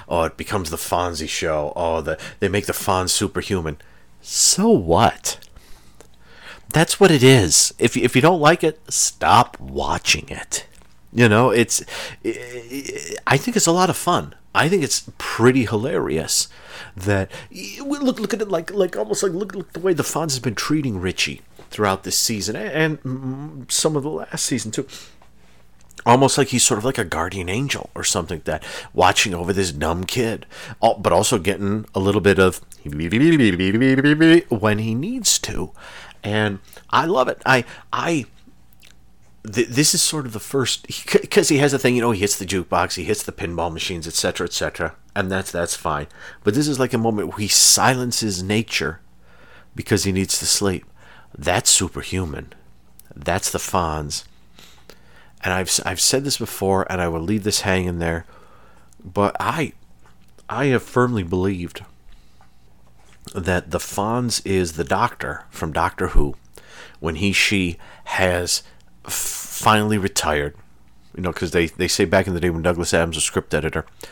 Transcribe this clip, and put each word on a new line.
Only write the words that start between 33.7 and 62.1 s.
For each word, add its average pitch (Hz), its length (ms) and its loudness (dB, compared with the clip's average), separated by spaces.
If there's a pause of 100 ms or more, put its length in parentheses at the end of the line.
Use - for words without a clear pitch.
he 110 160 -2
needs 208 440 -2
to. - 320 -6 (520)
And 104 340 0 (320)
I 131 160 2
love 170 220 2
it. - 180 -4
I, 127 200 4 (280)
I, 139 320 -2 (1200)
th-, 110 220 -2
this 127 260 2
is 175 80 0
sort 151 240 -2
of 113 80 -10
the 107 60 -6
first, - 480 -2
he, - 60 -10
c-, - 340 0
'cause - 220 2
he 143 100 4
has 143 120 4
a 135 60 0
thing, 123 180 4
you 120 60 2
know, 120 100 4
he 95 100 0
hits 101 140 2
the 95 120 -8
jukebox, 90 480 0
he 90 80 -6
hits 104 180 -2
the - 100 -8
pinball 85 400 -4
machines, 82 360 -6
et 80 80 -8
cetera, 90 320 -2
et - 60 -8
cetera, 80 420 -4 (200)
and 98 160 -2
that's, 95 200 -4
that's 87 240 -4
fine. 76 320 -4 (360)
But 104 120 2
this 147 120 2
is 139 120 -2
like 127 140 0
a 123 40 0
moment 110 300 0
where 76 100 -12
he 104 100 -4
silences 117 960 2
nature 95 600 -2 (720)
because 107 280 0
he 98 80 0
needs 92 280 0
to 78 80 -4
sleep. - 400 0 (500)
That's 90 320 0
superhuman. 80 840 -2 (640)
That's - 360 -4
the - 80 -4
Fonz. 78 640 -4 (1200)
And 95 80 -2
I've, 92 180 -2
s-, - 140 0
I've 92 160 -4
said 135 240 2
this 139 140 -2
before, 95 500 0
and 90 140 -2
I 87 60 0
will 82 120 -2
leave 95 240 -2
this 101 180 -2
hanging 92 360 0
there, 82 300 -2 (760)
but 101 360 -2
I, 127 340 -2 (720)
I 120 180 -4
have 127 180 2
firmly 123 400 0
believed 90 600 -2 (1500)